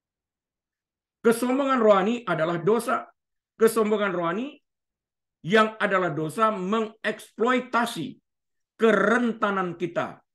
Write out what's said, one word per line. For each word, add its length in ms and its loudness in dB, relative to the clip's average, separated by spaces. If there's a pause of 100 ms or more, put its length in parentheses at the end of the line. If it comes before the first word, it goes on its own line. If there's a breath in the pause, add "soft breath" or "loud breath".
(1200)
Kesombongan 640 2
rohani 420 4
adalah 380 -2
dosa. 480 -2 (480)
Kesombongan 560 2
rohani 420 -4 (880)
yang 320 2
adalah 380 0
dosa 400 -2
mengeksploitasi 1600 -4 (640)
kerentanan 960 0
kita, 460 -6 (120)